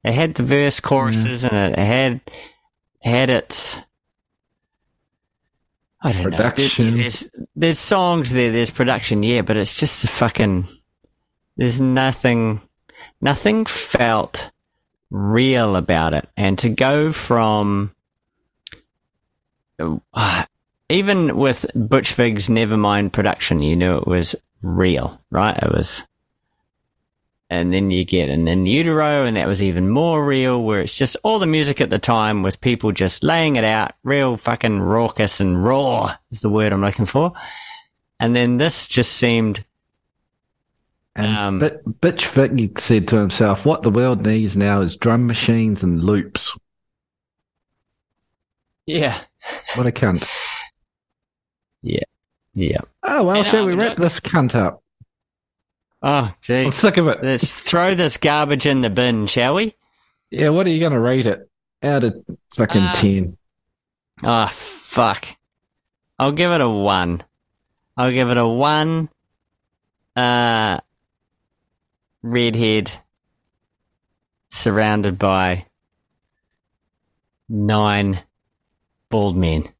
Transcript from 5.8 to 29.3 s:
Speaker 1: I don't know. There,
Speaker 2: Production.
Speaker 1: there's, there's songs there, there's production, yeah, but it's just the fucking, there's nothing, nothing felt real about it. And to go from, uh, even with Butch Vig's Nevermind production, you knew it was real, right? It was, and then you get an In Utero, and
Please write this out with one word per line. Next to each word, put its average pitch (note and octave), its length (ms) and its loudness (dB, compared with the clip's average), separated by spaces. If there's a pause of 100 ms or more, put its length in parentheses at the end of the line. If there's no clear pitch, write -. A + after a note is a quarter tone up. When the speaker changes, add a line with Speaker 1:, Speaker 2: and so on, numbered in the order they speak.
Speaker 1:
I C#3+ 120 -2
don't F2+ 100 -2
know. F#2 140 0
There, A#2 140 -2
Speaker 2:
Production. A#2+ 460 -2
Speaker 1:
there's, A#2+ 300 -4 (280)
there's D#3+ 240 0
songs F3 520 0
there, B2 200 2
there's A#2 200 0
production, A#2+ 520 0
yeah, A#2 200 2
but G#2+ 140 0
it's G2+ 180 -2
just - 260 -2
the A#2 60 -2
fucking, G2+ 580 0 (920)
there's A#2+ 220 0
nothing, B2+ 840 0 (600)
nothing G#3+ 440 0
felt - 840 -2 (600)
real A2 680 2
about E2 380 2
it. D2 140 -4 (100)
And G2 220 2
to A#2+ 100 0
go C#3+ 420 2
from, G#2+ 840 0 (2250)
uh, - 300 -2 (460)
even F#3+ 480 2
with C3 360 0
Butch A#2+ 400 0
Vig's A2 340 0
Nevermind G#2 640 2
production, G2 500 0
you D2+ 140 2
knew F2 220 2
it - 100 -2
was F2 280 0 (260)
real, F2+ 580 0 (120)
right? G2+ 260 0
It - 140 0
was, - 320 -2 (1500)
and F2 240 0
then F#2+ 180 0
you F2+ 140 2
get E2 240 0
an D#2+ 180 0
In F2+ 180 2
Utero, D3+ 600 0
and A2 120 -2